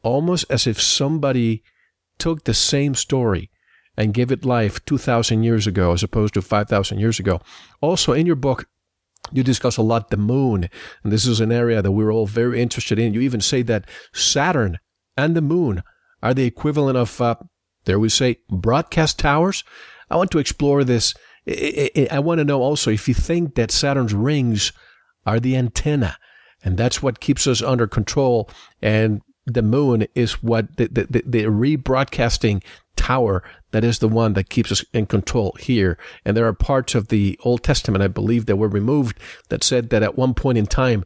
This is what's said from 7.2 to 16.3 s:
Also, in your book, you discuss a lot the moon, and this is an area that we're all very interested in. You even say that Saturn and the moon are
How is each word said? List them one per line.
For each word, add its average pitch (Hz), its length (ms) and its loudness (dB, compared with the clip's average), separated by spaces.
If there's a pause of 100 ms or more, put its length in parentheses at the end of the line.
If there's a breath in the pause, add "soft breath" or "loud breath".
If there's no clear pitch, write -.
Also, 165 320 0
in 151 140 2
your 175 100 2
book, 135 320 -4 (640)
you 131 100 0
discuss 123 360 0
a 123 40 0
lot 113 280 0
the 104 80 0
moon, 107 520 0 (320 loud breath)
and 101 120 -2
this 110 120 0
is 117 140 2
an 110 140 2
area 117 280 2
that 98 120 2
we're 107 180 2
all 110 160 2
very 117 340 0
interested 113 380 -2
in. 113 140 0
You 113 80 0
even 127 180 -2
say 127 220 0
that 110 280 -2 (240 loud breath)
Saturn 139 640 0 (360)
and 151 180 0
the 165 80 0
moon 147 400 0 (400 soft breath)
are 117 120 0